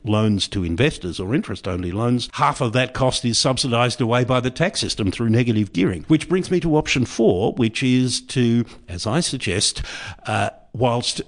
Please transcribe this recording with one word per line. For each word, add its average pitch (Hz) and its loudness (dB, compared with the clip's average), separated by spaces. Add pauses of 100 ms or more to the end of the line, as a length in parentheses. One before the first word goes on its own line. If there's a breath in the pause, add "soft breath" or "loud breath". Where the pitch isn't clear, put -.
loans 107 2
to 98 -4
investors 87 -2
or 98 -2
interest-only 90 -4
loans, 117 0
half 143 0
of 120 0
that 123 0
cost - 0
is 117 0
subsidised 123 0
away 120 2
by 127 2
the 123 -2
tax 160 -2
system 101 -2
through 117 -2
negative 113 2
gearing. 92 0
Which 156 2
brings 175 0
me 180 2
to 156 2
option 131 0
four, 113 2
which 113 0
is 127 2
to, 120 2 (220 loud breath)
as 87 -8
I 117 0
suggest, 104 -2 (440 loud breath)
uh, 104 0 (200)
whilst 120 0